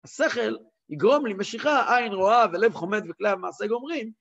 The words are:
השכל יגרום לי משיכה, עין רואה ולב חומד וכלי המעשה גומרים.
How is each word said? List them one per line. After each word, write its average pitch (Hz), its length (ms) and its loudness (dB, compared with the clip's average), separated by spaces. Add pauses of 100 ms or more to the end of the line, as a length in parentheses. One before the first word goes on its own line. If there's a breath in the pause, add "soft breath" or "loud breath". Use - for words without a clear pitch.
השכל 233 520 -2 (320)
יגרום 233 380 2
לי 196 80 -4
משיכה, 240 640 0
עין 233 160 0
רואה 208 400 4
ולב 208 200 2
חומד 190 360 -4
וכלי 196 200 -4
המעשה 185 380 -4
גומרים. 240 540 -6